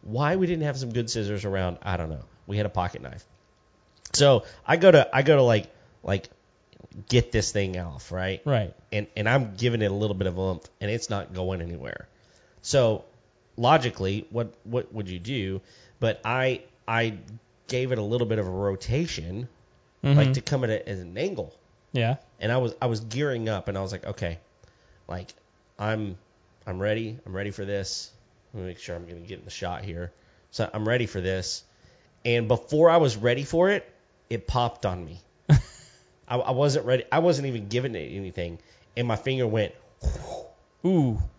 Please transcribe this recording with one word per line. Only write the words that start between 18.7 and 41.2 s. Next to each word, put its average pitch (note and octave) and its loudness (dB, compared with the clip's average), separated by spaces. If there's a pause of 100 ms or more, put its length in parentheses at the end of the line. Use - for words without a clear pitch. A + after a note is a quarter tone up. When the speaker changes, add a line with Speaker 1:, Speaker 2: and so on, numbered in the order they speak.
Speaker 2:
Mm-hmm. C#3 6
Speaker 1:
like, C#3 6
to C3 0
come C3+ -2
at A2 0
it G#2+ -2
as F#2+ -6
an F2+ -12
angle. C#3+ -6 (380)
Speaker 2:
Yeah. B2 2 (240)
Speaker 1:
And G#2+ -2
I B2 2
was, B2 0
I B2+ 0
was A2+ 0
gearing A#2 -4
up, G2+ -4
and G2 -4
I G2 -2
was F#2+ -6
like, F#2+ -10
"Okay, E2+ -6 (680)
like, F2 -10 (440)
I'm, G#2 -4 (500)
I'm F#2 -8
ready. A2 -4
I'm F#2 -12
ready G2+ -6
for G2 -8
this. G2 -6 (440)
Let G#2 -10
me F#2 -8
make F2 -12
sure F2 -10
I'm F2 -12
gonna E2+ -16
get F2 -14
in - -20
the - -18
shot F2+ -8
here." F2 -8 (400)
So - -2
I'm G#2+ -2
ready A#2+ 2
for G2 -6
this. F#2 -4 (600)
And A#2 2
before D3+ 4
I E3 8
was C3 4
ready A#2+ 0
for E3+ 4
it, G3+ -2 (380)
it A2+ -6
popped A#2+ 0
on F2+ -2
me. D#2+ -14 (140)
Speaker 2:
<laughs> - -18 (800)
Speaker 1:
I, B2 -2
I B2+ -2
wasn't C#3 2
ready. B2+ 2
I C3+ 4
wasn't C#3 2
even A2+ -4
giving A#2+ -2
it D#2 -6
anything. F2 -6 (380)
And A#2+ -2
my A#2 0
finger B2+ -2
went. G#2+ 0 (1120)
Speaker 2:
Ooh. D3+ 4 (200)